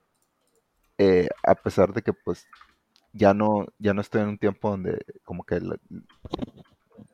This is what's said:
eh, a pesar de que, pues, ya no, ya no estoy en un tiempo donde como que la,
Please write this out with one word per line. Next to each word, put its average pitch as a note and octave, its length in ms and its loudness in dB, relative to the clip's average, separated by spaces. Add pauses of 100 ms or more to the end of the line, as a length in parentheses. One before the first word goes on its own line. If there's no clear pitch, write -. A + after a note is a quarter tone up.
(1000)
eh, F#2 300 4 (180)
a - 80 6
pesar G#2 380 0
de A2+ 100 -4
que, G#2 120 -2
pues, - 320 -10 (680)
ya G2+ 220 6
no, G#2 320 0 (120)
ya G2+ 160 0
no G2+ 60 -4
estoy G#2+ 220 -2
en G#2 60 -2
un G#2 100 -6
tiempo G#2 320 -2
donde F#2 280 -4 (260)
como - 200 -12
que F2+ 160 -4
la, F2+ 160 -8 (1400)